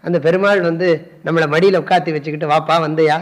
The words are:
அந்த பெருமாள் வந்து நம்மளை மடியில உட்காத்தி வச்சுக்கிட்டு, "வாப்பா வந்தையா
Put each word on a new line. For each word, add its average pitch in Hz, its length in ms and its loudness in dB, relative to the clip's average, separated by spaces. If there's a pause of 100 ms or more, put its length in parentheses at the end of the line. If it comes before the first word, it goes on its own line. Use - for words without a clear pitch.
அந்த 175 160 -2
பெருமாள் 185 420 2
வந்து 170 500 -2 (140)
நம்மளை 160 220 0
மடியில 175 320 2
உட்காத்தி 165 320 0
வச்சுக்கிட்டு, 151 380 -6
"வாப்பா 156 320 0
வந்தையா 156 420 0